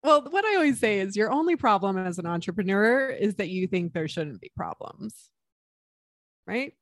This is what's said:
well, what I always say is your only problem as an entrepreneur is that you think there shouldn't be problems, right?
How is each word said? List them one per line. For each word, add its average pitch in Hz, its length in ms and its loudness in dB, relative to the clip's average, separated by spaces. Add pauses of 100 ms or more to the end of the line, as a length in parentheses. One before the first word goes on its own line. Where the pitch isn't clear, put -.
well, 294 260 6
what 392 140 0
I 427 120 2
always 302 240 2
say 214 200 2
is 196 160 -4
your 208 160 2
only 320 240 2
problem 196 420 2
as 180 200 -4
an 170 80 -8
entrepreneur 196 840 2
is 208 260 -2
that 185 140 -4
you 185 180 -2
think 175 260 -2
there 160 140 -2
shouldn't 151 340 -6
be - 140 -18
problems, - 760 -12 (1160)
right? 247 340 -6